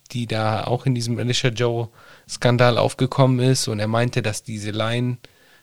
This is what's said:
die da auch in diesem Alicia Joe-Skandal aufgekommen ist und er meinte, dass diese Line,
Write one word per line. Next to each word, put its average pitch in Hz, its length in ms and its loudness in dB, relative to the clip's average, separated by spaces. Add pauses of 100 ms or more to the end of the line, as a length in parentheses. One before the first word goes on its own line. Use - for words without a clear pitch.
(120)
die 120 140 -6
da 110 380 -2
auch 120 220 -2
in 131 80 2
diesem 117 240 -4
Alicia 120 320 0
Joe-Skandal 120 1300 0
aufgekommen 127 640 2
ist 131 260 2
und 110 140 -4
er 107 80 -2
meinte, 117 340 0
dass 107 220 -4
diese 104 260 -8
Line, 120 480 -2 (440)